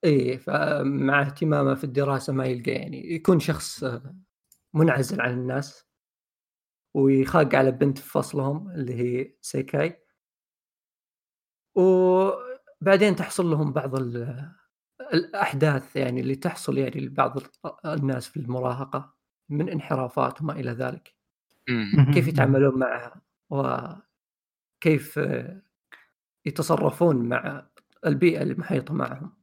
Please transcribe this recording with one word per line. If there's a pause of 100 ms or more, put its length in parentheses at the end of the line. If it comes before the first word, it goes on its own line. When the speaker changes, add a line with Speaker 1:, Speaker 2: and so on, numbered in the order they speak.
Speaker 1:
إيه،
فمع
اهتمامه
في
الدراسة
ما
يلقى،
يعني
يكون
شخص (880)
منعزل
عن
الناس، (1080)
ويخاق
على
بنت
في
فصلهم
اللي
هي
سيكاي. (1700)
وبعدين
تحصل
لهم
بعض
ال-، (600)
الأحداث
يعني
اللي
تحصل
يعني
لبعض
ال-، (360)
الناس
في
المراهقة (360)
من
انحرافات
وما
إلى
ذلك. (560)
Speaker 2:
مم.
Speaker 3:
مهم.
Speaker 1:
كيف
يتعاملون
معها، (280)
وكيف (1300)
يتصرفون
مع (380)
البيئة
المحيطة
معهم.